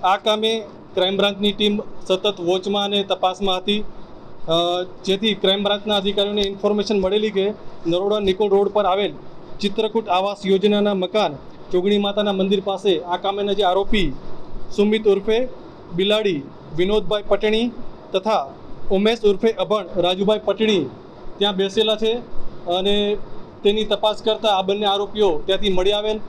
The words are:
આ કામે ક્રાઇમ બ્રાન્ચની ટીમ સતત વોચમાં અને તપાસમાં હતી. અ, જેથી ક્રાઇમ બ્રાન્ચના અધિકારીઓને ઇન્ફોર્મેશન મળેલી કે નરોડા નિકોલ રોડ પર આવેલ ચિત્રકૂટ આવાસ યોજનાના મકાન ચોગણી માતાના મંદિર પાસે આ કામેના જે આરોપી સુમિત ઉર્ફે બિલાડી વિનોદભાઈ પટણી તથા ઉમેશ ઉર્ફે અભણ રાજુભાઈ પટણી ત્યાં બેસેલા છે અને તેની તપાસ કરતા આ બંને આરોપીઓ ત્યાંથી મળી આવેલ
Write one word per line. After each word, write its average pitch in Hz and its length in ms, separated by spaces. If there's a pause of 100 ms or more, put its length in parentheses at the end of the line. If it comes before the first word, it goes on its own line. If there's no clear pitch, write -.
આ 190 140
કામે 220 460 (320)
ક્રાઇમ 190 220
બ્રાન્ચની 202 340
ટીમ 208 300 (260)
સતત 190 320
વોચમાં 190 440
અને 202 200
તપાસમાં 190 540
હતી. 208 260 (640)
અ, 175 360 (220)
જેથી 196 280
ક્રાઇમ 196 300
બ્રાન્ચના 208 320
અધિકારીઓને 202 460
ઇન્ફોર્મેશન 202 580
મળેલી 208 320
કે 196 220 (340)
નરોડા 196 320
નિકોલ 202 300
રોડ 196 200
પર 202 160
આવેલ 190 280 (460)
ચિત્રકૂટ 214 500
આવાસ 196 360
યોજનાના 202 480
મકાન 185 420 (360)
ચોગણી 190 260
માતાના 202 340
મંદિર 190 300
પાસે 196 380
આ 175 180
કામેના 202 360
જે 202 100
આરોપી 190 500 (640)
સુમિત 214 320
ઉર્ફે 214 400 (480)
બિલાડી 196 460 (340)
વિનોદભાઈ 202 520
પટણી 214 440 (420)
તથા 185 400 (380)
ઉમેશ 214 340
ઉર્ફે 208 260
અભણ 196 340 (120)
રાજુભાઈ 190 480
પટણી 202 400 (520)
ત્યાં 202 180
બેસેલા 208 400
છે 220 180 (540)
અને 202 500 (460)
તેની 214 200
તપાસ 208 380
કરતા 214 260
આ 196 140
બંને 202 240
આરોપીઓ 202 600
ત્યાંથી 196 280
મળી 185 180
આવેલ 214 380